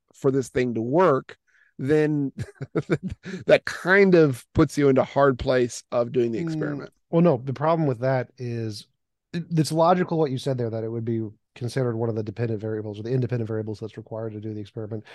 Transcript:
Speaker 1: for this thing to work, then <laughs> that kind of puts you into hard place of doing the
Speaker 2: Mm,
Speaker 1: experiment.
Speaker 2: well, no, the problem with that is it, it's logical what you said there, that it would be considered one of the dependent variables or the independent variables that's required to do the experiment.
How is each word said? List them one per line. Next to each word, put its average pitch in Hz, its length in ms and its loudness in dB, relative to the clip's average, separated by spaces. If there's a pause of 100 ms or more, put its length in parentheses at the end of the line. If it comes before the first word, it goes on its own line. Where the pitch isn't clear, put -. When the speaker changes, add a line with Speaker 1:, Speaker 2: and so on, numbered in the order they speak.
(140)
Speaker 1:
for - 180 2
this 135 180 0
thing 123 260 0
to 113 60 -2
work, 139 560 2 (400)
then 151 540 2 (420)
<laughs> - 720 -6
that 151 200 4
kind 190 500 4
of 147 380 4
puts 160 240 2
you 143 100 4
into 131 160 4
hard 139 340 2
place 127 540 -2
of 120 200 0
doing 120 200 0
the 110 80 -4
Speaker 2:
Mm, 170 40 -4
Speaker 1:
experiment. 147 500 -6 (160)
Speaker 2:
well, 170 120 4
no, 147 220 4
the 135 100 -6
problem 156 340 0
with 117 120 -2
that 127 380 -2
is 117 500 -8 (460)
it, 170 180 -6
it's 156 200 2
logical 170 460 2
what 156 140 0
you 131 60 -2
said 131 200 -2
there, 120 120 -2
that 113 160 -6
it 113 40 -6
would 117 160 -6
be 113 220 -2 (280)
considered 123 400 -4
one 117 140 -2
of 107 60 -4
the 110 80 -4
dependent 110 360 -4
variables 107 400 -6
or 107 40 -10
the 117 80 -6
independent 123 360 -2
variables 110 320 -6
that's 110 160 -12
required 113 380 -10
to 107 80 -12
do 110 120 -8
the 107 60 -10
experiment. 107 560 -10